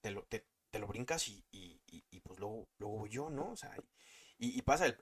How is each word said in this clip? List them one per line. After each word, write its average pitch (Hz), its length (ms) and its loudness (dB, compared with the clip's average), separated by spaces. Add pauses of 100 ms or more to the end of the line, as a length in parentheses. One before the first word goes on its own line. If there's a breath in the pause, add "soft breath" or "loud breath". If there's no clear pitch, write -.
te 107 100 -4
lo, 101 140 -4
te, - 220 -6 (240)
te 110 80 -4
lo 104 80 -4
brincas 123 420 0
y, 101 220 -14
y, 90 360 -14
y, 82 240 -16
y, 95 100 -16
pues 101 200 -14
luego, 104 280 -4 (100)
luego 104 200 -4
voy 104 120 -4
yo, 143 200 -2
¿no? 151 220 -2
O 220 40 -8
sea, - 180 -10 (640 soft breath)
y, 123 200 0
y - 40 2
pasa, 156 240 8
el, 120 160 6